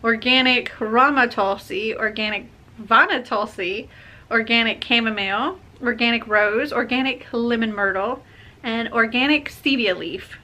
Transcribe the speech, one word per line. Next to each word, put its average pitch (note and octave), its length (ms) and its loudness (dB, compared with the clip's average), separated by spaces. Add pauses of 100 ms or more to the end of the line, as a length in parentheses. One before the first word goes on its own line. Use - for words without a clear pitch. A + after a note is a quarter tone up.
organic B3 760 2
Rama B3 480 4
Tulsi, G3+ 680 -2
organic G#3+ 520 -4 (320)
Vana B3+ 420 4
Tulsi, G#3 680 -4 (420)
organic A3+ 520 2
chamomile, A3+ 760 -2 (220)
organic A#3 440 0
rose, G#3+ 480 2
organic B3 580 -2
lemon A#3 420 -2
myrtle, G3+ 500 -2 (400)
and A3+ 280 -4
organic B3+ 580 0
stevia A#3 460 0
leaf. E3 480 -10